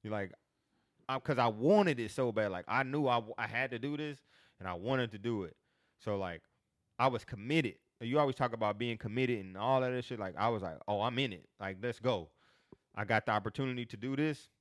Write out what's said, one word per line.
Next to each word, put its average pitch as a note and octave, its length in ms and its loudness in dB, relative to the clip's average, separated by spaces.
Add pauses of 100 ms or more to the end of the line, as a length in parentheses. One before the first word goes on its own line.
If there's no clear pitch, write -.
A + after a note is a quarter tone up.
You're G#2+ 100 -6
like, G2 200 -4 (760)
I, C3 100 -2
'cause C3 200 0
I A#2+ 100 6
wanted C#3+ 520 6
it G#2+ 100 -2
so B2 220 0
bad. G#2 180 2
Like, F2+ 160 -6
I B2 160 0
knew C#3 240 0
I, A#2+ 100 4
w-, A2 200 -2
I A2+ 100 -2
had A#2+ 260 -2
to A#2 60 -6
do C#3+ 180 -4
this, D3 220 -6 (400)
and F#2+ 100 -10
I F2+ 60 -4
wanted A2+ 380 0
to G#2+ 60 -10
do G#2+ 260 -2
it. - 120 -12 (420)
So, G#2 180 -2
like, F2+ 260 -4 (560)
I C3 100 6
was A#2+ 160 0
committed. A#2+ 520 0 (240)
You B2 180 0
always C#3 180 4
talk B2 160 0
about G#2 260 0
being A#2 200 -4
committed A#2+ 420 0
and F#2+ 160 -12
all B2+ 240 4
that B2+ 100 2
other B2+ 120 -2
shit. A#2 160 -8
Like, F#2+ 180 -6
I G#2 120 4
was G#2+ 140 0
like, D#2+ 160 -6 (100)
"Oh, G#2 140 2
I'm A#2+ 160 0
in C3 140 0
it. - 160 -14 (120)
Like, F#2+ 220 -6
let's A#2+ 180 -4
go. A2 300 0 (640)
I G#2 100 -2
got A2 220 4
the A2+ 60 2
opportunity A#2+ 540 -2
to A2+ 100 -12
do C3 200 -4
this. D3+ 340 -2 (100)